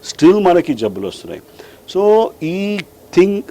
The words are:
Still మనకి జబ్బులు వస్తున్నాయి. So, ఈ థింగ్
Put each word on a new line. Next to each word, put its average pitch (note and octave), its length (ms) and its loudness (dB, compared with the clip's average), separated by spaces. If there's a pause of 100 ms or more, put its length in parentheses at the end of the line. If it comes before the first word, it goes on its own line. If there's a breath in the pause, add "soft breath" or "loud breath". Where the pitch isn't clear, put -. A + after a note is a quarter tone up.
(140)
Still G3 300 4
మనకి E3+ 300 2
జబ్బులు G2+ 340 -6
వస్తున్నాయి. E2 340 -14 (560 loud breath)
So, G#3+ 300 2 (160)
ఈ G3 360 -6 (360)
థింగ్ G3 360 2